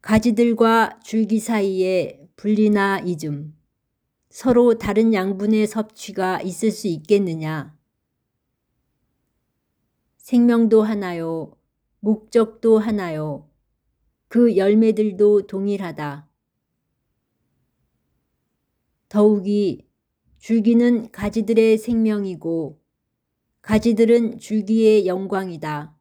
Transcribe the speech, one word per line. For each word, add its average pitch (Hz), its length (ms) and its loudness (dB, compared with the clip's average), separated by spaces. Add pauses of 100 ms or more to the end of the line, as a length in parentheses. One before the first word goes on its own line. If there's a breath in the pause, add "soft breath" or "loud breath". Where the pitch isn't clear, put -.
가지들과 226 1040 2
줄기 220 340 -2
사이에 190 880 -2 (100)
분리나 208 640 0
이즘, 156 540 -8 (720)
서로 240 480 2
다른 220 380 0
양분의 208 520 -2
섭취가 196 760 -6
있을 190 280 -4
수 214 180 -8
있겠느냐? 160 880 -4 (2500)
생명도 233 640 2
하나요, 175 760 -6 (440)
목적도 220 800 0
하나요, 170 680 -6 (800)
그 233 280 4
열매들도 208 920 2
동일하다. 170 800 -8 (2750)
더욱이 208 800 0 (520)
줄기는 233 720 0
가지들의 220 680 0
생명이고 196 1040 -4 (800)
가지들은 226 760 2
줄기의 214 680 2
영광이다. 180 960 -6